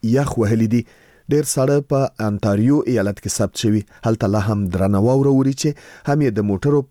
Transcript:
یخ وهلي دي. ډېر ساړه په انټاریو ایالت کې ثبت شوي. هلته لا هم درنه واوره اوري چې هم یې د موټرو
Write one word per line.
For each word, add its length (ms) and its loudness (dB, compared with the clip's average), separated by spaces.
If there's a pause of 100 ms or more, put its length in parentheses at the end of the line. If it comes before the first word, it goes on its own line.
(160)
یخ 240 0
وهلي 340 2
دي. 80 0 (500)
ډېر 200 2
ساړه 400 0
په 80 2 (260)
انټاریو 540 2 (140)
ایالت 280 -2
کې 140 -8
ثبت 280 -4
شوي. 180 2 (260)
هلته 260 0
لا 140 0
هم 260 -2
درنه 320 0
واوره 300 2
اوري 260 2
چې 80 -2 (400)
هم 160 0
یې 140 0
د 100 0
موټرو 420 0